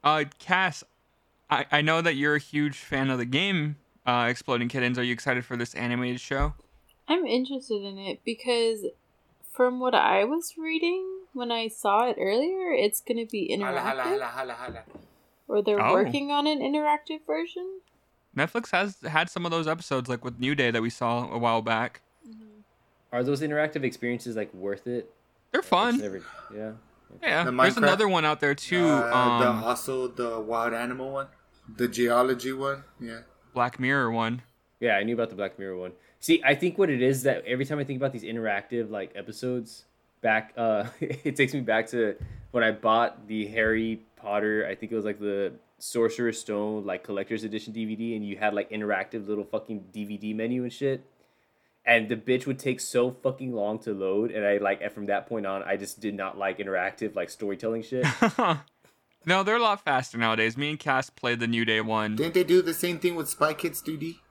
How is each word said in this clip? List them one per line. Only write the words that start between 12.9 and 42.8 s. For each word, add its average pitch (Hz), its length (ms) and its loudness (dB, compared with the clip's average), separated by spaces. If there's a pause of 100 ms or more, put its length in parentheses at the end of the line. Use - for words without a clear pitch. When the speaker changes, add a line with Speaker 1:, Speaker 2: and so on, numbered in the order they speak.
Speaker 2:
gonna 233 240 -2
be 208 340 -2
Speaker 3:
Holla, 262 220 -2
holla, 135 220 -2
Speaker 2:
interactive. - 20 -2
Speaker 3:
holla, 392 200 -2
holla, 123 280 -8
holla. - 300 -12 (680)
Speaker 2:
Or 208 120 2
they're 208 240 2
Speaker 1:
Oh. 127 80 6
Speaker 2:
working 262 380 2
on 285 160 2
an 302 120 2
interactive 302 680 0
version. 359 540 -6 (540)
Speaker 1:
Netflix 170 360 -2
has 196 300 0
had 165 280 0
some 175 160 -6
of 170 60 -2
those 165 160 0
episodes, 139 420 -2
like, 120 140 -4
with 123 160 -8
New 135 160 0
Day 127 160 4
that 117 100 2
we 117 80 0
saw 120 400 -2
a - 80 -4
while 117 240 4
back. 113 400 -2 (260)
Speaker 2:
Mm-hmm. 220 340 -20 (500)
Speaker 4:
Are 123 120 0
those 139 180 0
interactive 151 420 0
experiences, 120 540 -4
like, 104 160 -6
worth 101 340 -6
it? 120 240 -6 (400)
Speaker 1:
They're 403 80 2
Speaker 4:
It's - 100 -6
Speaker 1:
fun. 233 300 4
Speaker 4:
never, 95 240 -8 (280)
yeah. 107 200 -10 (440)
Okay. 330 120 -6
Speaker 1:
Yeah, 170 160 2
Speaker 3:
The 131 80 0
Speaker 1:
there's 131 240 6
Speaker 3:
Minecraft? - 20 -2
Speaker 1:
another 202 300 6
one 175 180 4
out 151 140 2
there 143 160 2
too. 175 320 2
Speaker 3:
Uh, 120 260 4
Speaker 1:
Um, 123 480 4
Speaker 3:
the, 113 60 -2
also 127 400 -2
the 117 320 -4
wild 113 340 -2
animal 127 380 -6
one, 139 160 -6 (480)
the 120 120 2
geology 123 680 2
one, 139 320 -6 (140)
yeah. 117 200 -12 (340)
Speaker 1:
Black 123 260 -2
Mirror 131 320 2
one. 117 300 0 (380)
Speaker 4:
Yeah, 117 180 2
I 101 60 2
knew 117 100 0
about 113 160 0
the 95 60 -14
Black 98 240 -6
Mirror 95 180 -8
one. 90 140 -8 (280)
See, 165 240 4
I 139 120 6
think 175 240 -2
what 190 100 4
it 127 140 2
is 131 200 4
that 131 220 2
every 127 200 -2
time 151 120 -4
I 143 60 -2
think 135 140 -6
about 131 160 -2
these 113 100 -10
interactive, 110 640 -4
like, 98 260 -6
episodes, 117 720 -8 (360)
back, 110 360 2
uh, 110 360 0
<laughs> - 60 -20
it 135 360 -4
takes 135 180 2
me 147 80 -2
back 113 280 0
to 113 260 0 (340)
when 120 140 2
I 110 80 4
bought 113 560 2